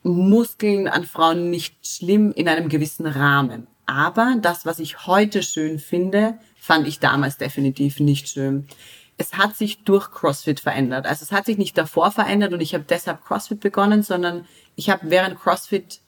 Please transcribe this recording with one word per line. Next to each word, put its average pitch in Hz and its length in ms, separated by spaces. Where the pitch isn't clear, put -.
Muskeln 196 840
an - 160
Frauen 170 460
nicht 170 260
schlimm 202 460
in 170 160
einem 160 220
gewissen 151 360
Rahmen. 139 600
Aber 190 540
das, 170 260
was 165 140
ich - 280
heute 202 360
schön 156 340
finde, 196 600
fand 156 300
ich 147 120
damals 135 380
definitiv 139 600
nicht 143 300
schön. 139 380
Es - 160
hat 208 240
sich 208 260
durch 196 280
CrossFit 143 500
verändert. 131 440
Also 151 180
es 208 100
hat 202 120
sich 220 120
nicht 196 200
davor 165 340
verändert 202 420
und 170 80
ich 156 120
habe 151 140
deshalb - 380
CrossFit 208 340
begonnen, 202 420
sondern 175 440
ich - 120
habe 180 200
während 185 280
CrossFit - 720